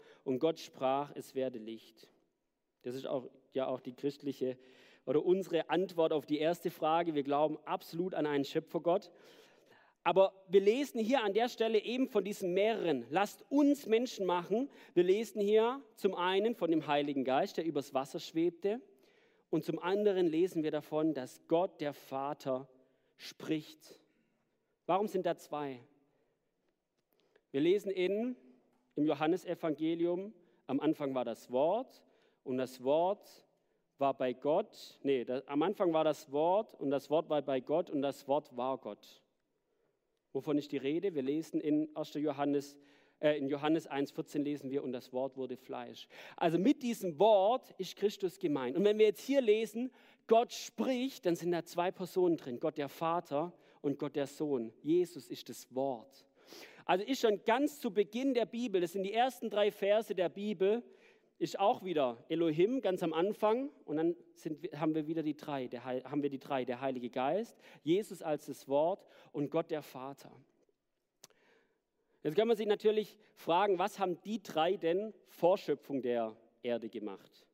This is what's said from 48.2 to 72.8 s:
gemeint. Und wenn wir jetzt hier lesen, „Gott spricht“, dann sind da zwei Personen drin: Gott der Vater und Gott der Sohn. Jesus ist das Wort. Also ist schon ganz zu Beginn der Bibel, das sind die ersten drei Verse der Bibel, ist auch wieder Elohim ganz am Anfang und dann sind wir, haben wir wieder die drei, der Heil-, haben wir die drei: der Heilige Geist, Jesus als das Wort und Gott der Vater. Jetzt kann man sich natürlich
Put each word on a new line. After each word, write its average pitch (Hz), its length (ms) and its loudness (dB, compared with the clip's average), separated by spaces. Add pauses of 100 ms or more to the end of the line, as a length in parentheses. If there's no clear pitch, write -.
gemeint. - 380 -2
Und 185 80 2
wenn 208 140 4
wir 214 80 8
jetzt 208 160 0
hier 277 180 2
lesen, 226 500 2 (360)
„Gott 226 260 6
spricht“, - 720 -4
dann 170 80 4
sind 170 160 -4
da 170 140 -2
zwei 175 260 -2
Personen 180 460 0
drin: 127 240 -8
Gott 151 180 -2
der 143 120 -4
Vater 170 640 -2 (280)
und 143 180 -2
Gott 147 180 -6
der 143 100 -2
Sohn. 131 460 -4 (100)
Jesus 165 460 0
ist - 200 -14
das - 260 -16
Wort. 131 520 -6 (580)
Also 185 200 2
ist 262 160 -4
schon 214 240 2
ganz 269 360 2
zu 240 100 -2
Beginn 226 440 0
der 233 120 2
Bibel, 226 340 -2
das 175 120 -2
sind 196 100 -4
die 196 100 -4
ersten 240 380 0
drei 202 200 2
Verse 208 440 0
der 180 140 0
Bibel, 202 540 0 (580)
ist 170 200 -4
auch 208 240 2
wieder 139 440 0
Elohim 170 520 2
ganz 185 240 0
am 165 80 -2
Anfang 214 580 0 (140)
und 151 120 -4
dann 170 200 2 (180)
sind 151 260 -10
wir, 156 200 -10
haben 156 160 0
wir 156 100 -2
wieder 160 160 -4
die 147 140 -4
drei, 135 320 -6
der 120 160 -12
Heil-, 127 180 -6
haben 143 200 -4
wir 143 80 0
die 135 100 -8
drei: 135 240 -4
der 123 160 -6
Heilige 127 300 -6
Geist, 156 460 -2 (280)
Jesus 185 380 0
als 151 240 -4
das - 200 -12
Wort 143 400 0 (240)
und 143 180 -4
Gott 165 220 -2
der 151 120 -4
Vater. 135 500 -14 (1900)
Jetzt 156 100 -2
kann 220 140 4
man 233 80 4
sich 214 100 -2
natürlich 214 500 0 (180)